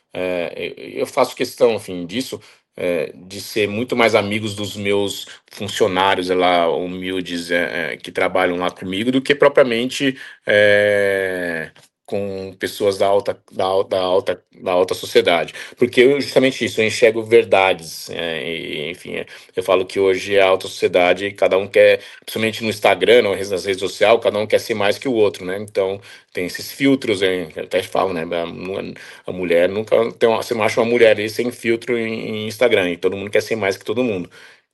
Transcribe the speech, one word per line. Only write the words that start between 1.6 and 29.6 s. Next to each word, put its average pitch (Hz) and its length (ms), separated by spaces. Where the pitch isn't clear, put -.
enfim, 90 320
disso, 104 340
é, 87 380
de 95 260
ser 104 280
muito 117 280
mais 113 180
amigos 107 400
dos 101 220
meus 101 500
funcionários, 95 800
é, 90 40
lá, 90 360
humildes, 90 800
é, 80 440
é, - 20
que - 160
trabalham 92 440
lá 90 140
comigo, 98 420
do 131 100
que 139 120
propriamente, 131 800
é, 98 1200
com 95 520
pessoas 95 400
da 101 80
alta, 98 320
da 104 140
al-, 95 200
da 98 140
alta, 92 460
da 92 100
alta 92 220
sociedade. 92 600
Porque 120 260
eu, 139 180
justamente 127 440
isso, 104 160
eu 110 60
enxergo 110 360
verdades, 98 880
é, 82 360
e, 82 440
enfim, 87 260
é, 82 100
eu 92 60
falo 95 240
que - 120
hoje 95 400
a 95 80
alta 95 220
sociedade, 92 640
cada 92 240
um 101 100
quer, 104 340
principalmente 110 420
no 113 60
Instagram, 104 540
nas 101 120
redes, 98 160
nas 90 140
redes 98 160
sociais, 104 420
cada 104 160
um 107 80
quer 107 140
ser - 140
mais 104 240
que 143 100
o 127 60
outro, 101 320
né? 95 120
Então, 98 420
tem 90 140
esses - 260
filtros, 123 500
hein, 92 300
que - 80
eu - 40
até 92 180
falo, 95 300
né? 82 100
A 85 240
mu-, 92 480
a 101 60
mulher 90 360